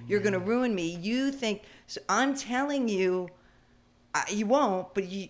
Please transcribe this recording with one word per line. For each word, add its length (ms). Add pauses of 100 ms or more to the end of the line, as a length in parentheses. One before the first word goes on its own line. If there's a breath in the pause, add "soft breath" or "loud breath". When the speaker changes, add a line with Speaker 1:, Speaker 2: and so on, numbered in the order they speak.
Speaker 1:
you're 120
gonna 200
Speaker 2:
know. 40
Speaker 1:
ruin 300
me. 220
You 340
think, 320 (240 loud breath)
so 220
I'm 260
telling 540
you, 400 (840 soft breath)
uh, 160
you 160
won't," 480
but 140
you, 220